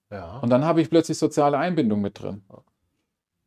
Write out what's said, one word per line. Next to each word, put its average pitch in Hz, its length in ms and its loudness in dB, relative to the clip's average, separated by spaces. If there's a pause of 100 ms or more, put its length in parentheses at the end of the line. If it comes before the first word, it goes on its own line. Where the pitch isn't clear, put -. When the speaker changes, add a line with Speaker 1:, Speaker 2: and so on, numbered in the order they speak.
(120)
Speaker 1:
Ja. 98 260 -14
Speaker 2:
Und 127 120 -2
dann 127 140 4
habe 165 160 2
ich 151 100 0
plötzlich 165 280 2
soziale 147 400 2
Einbindung 135 420 0
mit 101 220 -6
drin. 98 200 -10 (1040)